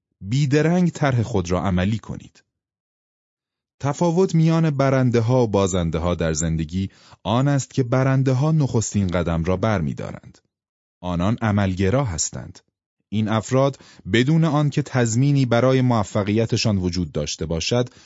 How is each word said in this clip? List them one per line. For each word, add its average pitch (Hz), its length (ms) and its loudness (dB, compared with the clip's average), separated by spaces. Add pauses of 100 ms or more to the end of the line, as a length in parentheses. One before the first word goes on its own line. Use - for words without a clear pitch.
(200)
بیدرنگ 147 680 0
طرح 127 320 0
خود 92 280 -2
را 87 100 0
عملی 95 380 0
کنید. - 460 -16 (1400)
تفاوت 170 540 0
میان 160 360 2
برنده‌ها 127 720 2
و 120 40 2
بازنده‌ها 87 680 0
در 82 180 -2
زندگی 80 580 -4 (320)
آن 123 260 0
است 139 260 -4
که 135 80 0
برنده‌ها 131 680 0
نخستین 120 540 0
قدم 85 380 0
را 92 120 0
برمی‌دارند. 78 840 -4 (640)
آنان 90 420 -2
عملگرا 98 640 0
هستند. 78 540 -8 (500)
این 107 200 -2
افراد 131 500 0 (340)
بدون 147 320 4
آنکه 147 380 0
تضمینی 131 640 2
برای 123 340 2
موفقیتشان 110 1000 0
وجود 87 340 -2
داشته 78 340 -6
باشد، 120 420 -2 (180)